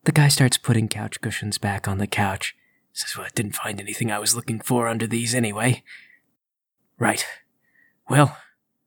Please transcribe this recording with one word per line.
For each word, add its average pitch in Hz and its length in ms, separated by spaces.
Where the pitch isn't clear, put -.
The 160 80
guy 147 160
starts 131 280
putting 110 300
couch - 340
cushions 107 360
back 101 300
on 98 100
the 101 100
couch. 98 480
Says, - 240
"Well, - 80
I - 100
didn't 104 200
find 104 260
anything 104 300
I 104 80
was 104 160
looking 117 260
for 120 260
under 113 180
these 117 300
anyway." 117 480
Right. 104 280
Well, 143 280